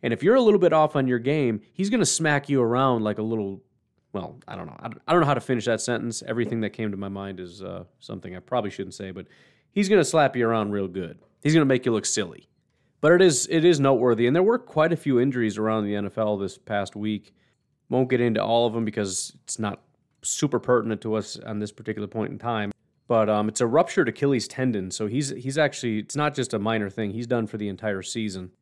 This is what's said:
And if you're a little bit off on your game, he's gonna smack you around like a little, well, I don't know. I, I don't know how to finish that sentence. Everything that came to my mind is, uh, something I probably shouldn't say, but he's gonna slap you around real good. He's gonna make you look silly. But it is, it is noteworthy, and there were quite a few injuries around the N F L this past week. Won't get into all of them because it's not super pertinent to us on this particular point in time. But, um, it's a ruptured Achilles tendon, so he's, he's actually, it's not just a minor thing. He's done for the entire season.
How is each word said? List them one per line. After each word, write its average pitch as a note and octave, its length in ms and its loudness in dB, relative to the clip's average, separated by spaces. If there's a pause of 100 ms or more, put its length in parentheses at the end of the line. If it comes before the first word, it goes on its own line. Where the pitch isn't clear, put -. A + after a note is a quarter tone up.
And A#2+ 100 -2
if A2+ 100 -4
you're G3 120 6
a C4 60 6
little G#3+ 200 6
bit E3+ 120 6
off D#3 240 4
on C3+ 100 2
your B2 120 0
game, B2 420 0 (120)
he's G3 180 -2
gonna G#3+ 160 2
smack D3 420 0
you C3+ 140 2
around A#2+ 400 2
like G#2+ 160 -2
a G#2+ 40 -4
little, G#2 400 -4 (500)
well, - 340 -10
I - 100 -12
don't F2+ 100 -12
know. - 120 -16
I, - 80 -14 (200)
I D#3 60 0
don't F3 80 6
know D3+ 60 4
how C#3+ 80 4
to A#2+ 60 -2
finish A#2+ 240 -2
that A2+ 160 0
sentence. A#2 460 -4
Everything A#2 340 -2
that G#2 100 -4
came A2 200 -6
to G2 60 -8
my G2 120 -10
mind G2 320 -10
is, F2 220 -14
uh, F#2 220 -12 (160)
something F#2 360 -14
I F2+ 40 -14
probably A2+ 300 -4
shouldn't F#2+ 240 -10
say, F#2+ 180 -10
but F2+ 140 -14 (460)
he's G3+ 160 2
gonna F#3+ 160 6
slap D3 320 2
you A#2 100 2
around G#2+ 260 0
real G2 160 -4
good. F2 300 -8 (240)
He's D3+ 120 2
gonna D#3+ 100 6
make C3 220 2
you B2 60 2
look G#2 120 0
silly. F2 440 -6 (520)
But D#3 120 6
it F3+ 100 8
is, F3 280 4
it E3 140 2
is E3+ 160 6
noteworthy, B2 460 4
and C3+ 100 2
there F3+ 60 4
were A3+ 160 2
quite D#3+ 340 0
a E3 40 -2
few C3 240 2
injuries B2 360 0
around A2 280 0
the G2+ 100 -2
N G#2 120 -4
F F#2 120 -8
L G#2+ 180 0
this G2 220 -6
past G2+ 380 -6
week. G#2 380 -6 (540)
Won't B2+ 220 0
get B2+ 100 2
into A2+ 220 2
all A#2 240 2
of A2 80 -2
them A#2 100 -2
because G#2 480 -4 (120)
it's - 140 -10
not G#2 240 -6 (400)
super - 380 -2
pertinent A2+ 400 0
to A2 140 -4
us G#2+ 240 -4
on G#2+ 220 -8
this G#2 120 -6
particular G#2 340 -8
point G#2+ 240 -6
in G#2 80 -12
time. A2 340 -4 (360)
But, A2 200 4
um, G#2+ 200 2
it's G#2+ 120 -4
a B2 60 2
ruptured D3+ 420 2
Achilles C3 380 -2
tendon, G#2+ 460 -4
so G#2+ 160 -6
he's, C3+ 220 -4
he's B2+ 280 -6
actually, B2 400 0
it's G#2+ 160 -8
not D3 180 -2
just B2 220 -4
a G#2+ 60 -2
minor G#2+ 280 -2
thing. G#2 220 -6
He's A2+ 160 -8
done A#2 220 -2
for - 80 -10
the G#2 100 -6
entire G2 360 -6
season. F#2+ 600 -8